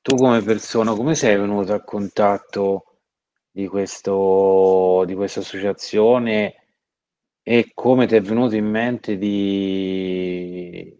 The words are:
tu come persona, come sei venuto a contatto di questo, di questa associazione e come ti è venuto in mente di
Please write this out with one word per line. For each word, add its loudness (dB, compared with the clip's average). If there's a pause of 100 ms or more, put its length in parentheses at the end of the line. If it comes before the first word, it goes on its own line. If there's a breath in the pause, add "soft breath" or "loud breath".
tu 2
come 4
persona, -2
come -2
sei 2
venuto -2
a -4
contatto -2 (540)
di -6
questo, 2
di -8
questa -6
associazione 0 (880)
e 2
come 2
ti 2
è 6
venuto 0
in 0
mente -4
di -4